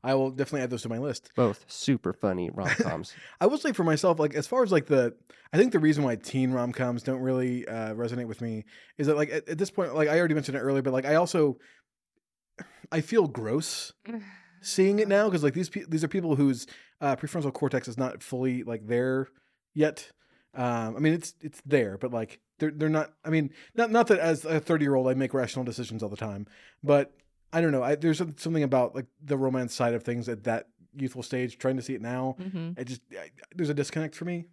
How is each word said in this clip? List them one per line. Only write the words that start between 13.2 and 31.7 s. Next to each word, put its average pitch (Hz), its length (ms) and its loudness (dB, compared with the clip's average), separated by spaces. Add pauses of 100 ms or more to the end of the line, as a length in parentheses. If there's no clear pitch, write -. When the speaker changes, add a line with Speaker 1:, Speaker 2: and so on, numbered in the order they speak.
Speaker 1:
gross 120 680 -4 (120)
Speaker 3:
<laughs> 208 560 -16
Speaker 1:
seeing 196 400 4
it 208 80 2
now 202 220 4
'cause, 170 120 0
like, 139 120 2
these 175 140 -2
pe-, 202 200 -10
these 160 160 0
are 160 40 -2
people 165 280 0
whose, 135 320 2 (320)
uh, 139 160 0
prefrontal 143 360 -4
cortex 135 360 -2
is 113 100 -10
not - 240 -4
fully, 127 400 -2
like, 113 240 -8
there 131 420 0 (460)
yet. 151 380 0 (420)
Um, 117 420 -2
I 135 40 -6
mean, 156 120 4
it's, 170 280 -4
it's - 260 -14
there, 117 320 2
but, 123 140 -4
like, 113 280 -6 (200)
they're, 156 100 2
they're 151 180 -2
not, 156 240 0 (120)
I 156 60 -6
mean, 151 200 2 (240)
not, 226 160 2
not 226 180 6
that 208 120 6
as 165 240 2
a 160 160 0
thirty-year-old 139 480 2
I 127 60 2
make 131 200 -2
rational 131 300 -2
decisions 113 380 -6
all 104 60 -6
the 101 80 -8
time, 104 300 -8 (360)
but 143 320 4 (380)
I 165 100 2
don't 165 100 4
know. 131 100 2
I, 135 120 2
there's 151 240 2
some, 165 180 -4
something 165 280 -2
about, 127 300 2
like, 127 120 -6 (160)
the 143 160 -2
romance 131 360 0
side 120 200 0
of 113 80 -4
things 120 260 -6
at 107 160 -8
that 113 240 -2 (280)
youthful 131 260 -6
stage, 127 360 -4
trying 131 180 -2